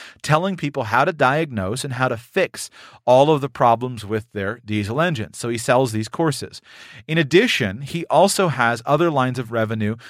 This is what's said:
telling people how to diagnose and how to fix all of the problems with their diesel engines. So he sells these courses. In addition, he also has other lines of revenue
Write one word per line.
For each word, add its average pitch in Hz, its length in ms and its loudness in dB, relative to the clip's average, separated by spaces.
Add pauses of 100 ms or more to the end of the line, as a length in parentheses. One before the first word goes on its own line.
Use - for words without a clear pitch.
(200)
telling 175 360 0
people 139 280 -4
how 117 200 2
to 180 80 0
diagnose 131 720 -2
and 131 100 -8
how 127 140 -2
to 120 80 -4
fix - 540 -6 (340)
all 135 260 6
of 151 100 4
the 135 80 -4
problems 120 560 0
with 107 280 -4
their 104 320 -6
diesel 107 360 -2
engines. 151 380 -4
So 120 100 -6
he 120 100 -4
sells 123 340 2
these 110 160 -4
courses. - 520 -4 (460)
In 160 120 -2
addition, 143 640 2
he 165 240 -8
also 180 420 4
has 117 360 0
other 151 260 2
lines 127 280 0
of 117 140 -8
revenue 110 420 -2 (160)